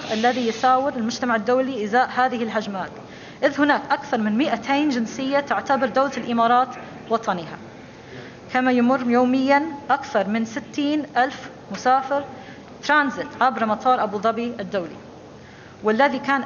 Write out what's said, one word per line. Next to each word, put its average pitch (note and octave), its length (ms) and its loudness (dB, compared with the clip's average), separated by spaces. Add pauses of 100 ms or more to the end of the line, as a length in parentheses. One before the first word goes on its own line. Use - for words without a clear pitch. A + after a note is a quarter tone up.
(120)
الذي A#3 360 2
يساور C4 460 2
المجتمع A#3+ 420 -2
الدولي B3 480 0
إزاء A#3+ 320 2
هذه B3 280 0
الهجمات، G3+ 460 -4 (540)
إذ C#4+ 180 2
هناك C#4+ 200 4 (100)
أكثر C#4 260 0
من G#3+ 200 0
مائتين C#4 520 2
جنسية C4 500 0
تعتبر C4 480 0
دولة C4+ 300 2
الإمارات A#3+ 500 2 (420)
وطنها، F3+ 480 -2 (960)
كما B3+ 180 2
يمر B3 400 2
يوميًا C4 540 4 (240)
أكثر A3+ 380 0
من A3+ 180 0
ستين C#4+ 580 -2 (140)
ألف C4 320 0 (220)
مسافر C4 520 2 (600)
ترانزيت C#4 440 2 (140)
عبر A3+ 240 2
مطار G#3+ 380 2
أبو G#3 140 -2
ظبي A3+ 420 -2
الدولي، F3 360 -4 (880)
والذي A#3+ 360 4
كان C4+ 260 0